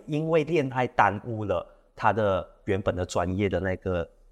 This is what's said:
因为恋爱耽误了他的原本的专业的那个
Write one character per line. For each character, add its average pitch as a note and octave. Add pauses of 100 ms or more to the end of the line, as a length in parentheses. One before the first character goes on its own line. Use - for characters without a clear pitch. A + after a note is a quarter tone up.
因 D#3
为 D#3+
恋 D3
爱 B2+
耽 G2+
误 A2+
了 F2+ (280)
他 A2
的 G2 (160)
原 G2
本 -
的 F2+
专 F2+
业 G2
的 F2
那 F#2
个 F2 (220)